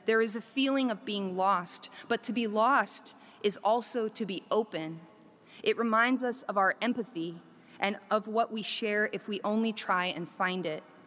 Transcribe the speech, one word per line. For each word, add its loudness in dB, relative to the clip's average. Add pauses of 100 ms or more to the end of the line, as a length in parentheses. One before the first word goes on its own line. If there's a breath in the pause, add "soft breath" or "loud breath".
"There 4
is 2
a -4
feeling 2
of -6
being -4
lost, 0 (180 loud breath)
but 0
to -4
be 0
lost 2 (260 loud breath)
is 2
also 2
to -4
be -6
open." -2 (640 loud breath)
It 2
reminds 2
us -2
of -4
our 4
empathy -4 (380 loud breath)
and 0 (140)
of 0
what 0
we -4
share 0
if -8
we -6
only 0
try 0
and -6
find -2
it. -6 (240)